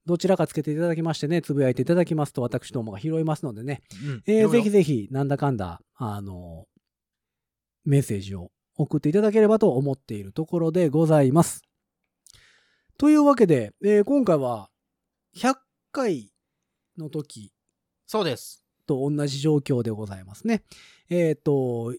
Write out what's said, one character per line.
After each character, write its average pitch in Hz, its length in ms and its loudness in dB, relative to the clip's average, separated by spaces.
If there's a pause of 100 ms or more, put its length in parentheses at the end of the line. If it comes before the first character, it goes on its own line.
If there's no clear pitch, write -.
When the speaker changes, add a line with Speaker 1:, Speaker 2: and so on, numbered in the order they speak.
Speaker 1:
ど 170 140 0
ち - 80 0
ら 185 100 4
か 165 80 0
つ - 80 -6
け 156 80 -2
て 151 100 -6
い 147 40 -4
た 156 60 -4
だ 170 140 -2
き 160 60 -4
ま 165 140 -2
し - 40 -10
て 147 80 -4
ね、 165 140 -2
つ 147 140 -4
ぶ 143 80 2
や 127 60 4
い 123 40 2
て 127 80 -2
い 123 40 -2
た 170 100 2
だ 175 100 4
き 160 80 -4
ま 151 140 0
す - 60 -20
と、 127 100 -4
私 - 280 -6
ど 123 120 -6
も 110 80 -10
が 98 80 -12
拾 160 200 -4
い 160 40 0
ま 156 120 -2
す 156 100 -8
の 123 100 -8
で 110 80 -12
ね。 135 180 -8 (220)
Speaker 2:
う 143 80 -6
ん。 117 160 -10
Speaker 1:
え 202 60 2
ー、 - 20 4
Speaker 2:
拾 220 60 4
う - 0 -
よ。 214 80 6
Speaker 1:
ぜ 233 120 4
ひ 208 80 0
ぜ 202 140 4
ひ、 123 260 -2
な 135 140 -4
ん 139 40 -2
だ 135 100 -2
か 143 120 0
ん 127 80 -2
だ、 87 240 -10 (140)
あ 104 260 -8
の、 87 460 -16 (1160)
メ 139 160 2
ッ - 40 4
セ 104 140 -6
ー - 20 -8
ジ 98 160 -10
を 87 160 -14 (240)
送 151 220 -2
っ - 20 -4
て 147 100 -2
い - 20 2
た 202 100 2
だ 214 100 2
け 220 100 4
れ 208 60 6
ば 220 100 4
と 214 140 4
思 135 220 -2
っ - 40 -6
て - 160 -14
い 104 100 -10
る 98 100 -18
と 156 120 -6
こ 175 140 -4
ろ 165 120 0
で 170 180 2
ご 156 180 2
ざ 156 160 6
い 127 80 4
ま 160 100 6
す。 - 220 -4 (1300)
と 294 120 4
い 302 60 8
う 294 100 6
わ 285 100 6
け 240 100 4
で、 127 280 2 (100)
え 208 180 4
ー、 - 40 -2
今 277 180 2
回 180 140 2
は、 120 320 -4 (640)
百 262 260 -2 (320)
回 165 400 -4 (680)
の 156 120 -12
時 139 420 -12 (560)
Speaker 2:
そ 220 140 -2
う - 20 -2
で 135 140 -4
す。 - 260 -20 (240)
Speaker 1:
と 139 220 -2
同 147 180 -2
じ 135 120 -8
状 151 180 2
況 139 240 -2
で 113 100 -6
ご 107 140 -8
ざ 98 120 -12
い 95 60 -20
ま 95 100 -20
す - 140 -10
ね。 226 160 -2 (460)
え 170 220 2
ー 147 40 -2
と、 123 640 -2